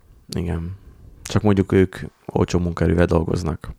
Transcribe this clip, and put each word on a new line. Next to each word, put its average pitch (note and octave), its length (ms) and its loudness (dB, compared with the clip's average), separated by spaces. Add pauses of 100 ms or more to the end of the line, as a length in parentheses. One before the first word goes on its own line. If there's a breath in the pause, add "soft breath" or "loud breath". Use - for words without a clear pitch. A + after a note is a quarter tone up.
(360)
Igen. E2+ 400 -6 (460)
Csak - 200 -2
mondjuk G2+ 300 2
ők F#2+ 240 4 (300)
olcsó - 320 0
munkaerővel F2 480 2
dolgoznak. E2 720 -2